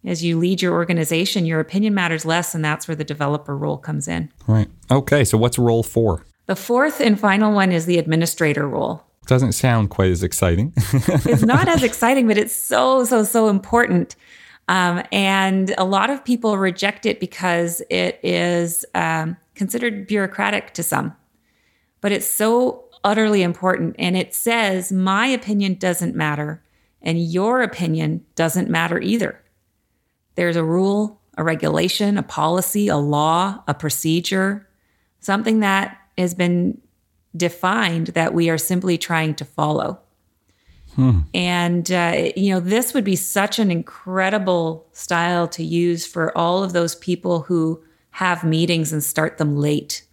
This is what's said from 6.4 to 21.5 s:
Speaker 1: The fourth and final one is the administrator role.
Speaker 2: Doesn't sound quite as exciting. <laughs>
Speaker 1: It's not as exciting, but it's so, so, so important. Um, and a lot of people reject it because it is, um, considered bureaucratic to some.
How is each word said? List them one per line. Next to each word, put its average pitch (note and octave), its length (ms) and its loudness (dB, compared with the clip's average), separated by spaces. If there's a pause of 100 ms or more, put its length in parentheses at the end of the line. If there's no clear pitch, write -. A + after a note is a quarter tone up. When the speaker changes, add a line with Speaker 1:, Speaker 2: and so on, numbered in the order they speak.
Speaker 1:
The F#3+ 100 -2
fourth C#4+ 460 0
and G#3+ 180 4
final G#3 340 4
one F#3+ 180 4
is E3 160 0
the F3 100 4
administrator D#3+ 680 0
role. - 360 -4 (220)
Speaker 2:
Doesn't B2+ 280 4
sound A2+ 360 2
quite F#2+ 220 2
as F2 100 0
exciting. F#2+ 520 0 (100)
<laughs> - 100 -2 (320)
Speaker 1:
It's A#3 160 4
not C4+ 260 4
as E4 140 4
exciting, B3 460 2
but G#3 100 4
it's G#3+ 180 -2
so, B3+ 480 2
so, A3+ 200 2
so A3 260 2
important. G3 680 0 (520)
Um, F3 340 0 (100)
and F#3+ 680 2
a F#3 60 2
lot G3 260 0
of C#4 120 -6
people A#3 360 0
reject G3 480 -2
it G#3 120 -2
because E3+ 680 -2
it - 320 -2
is, F3 720 -2
um, D#3+ 440 -2 (180)
considered G#3 520 -4
bureaucratic G3+ 680 -2
to - 80 -8
some. D#3+ 320 -4 (840)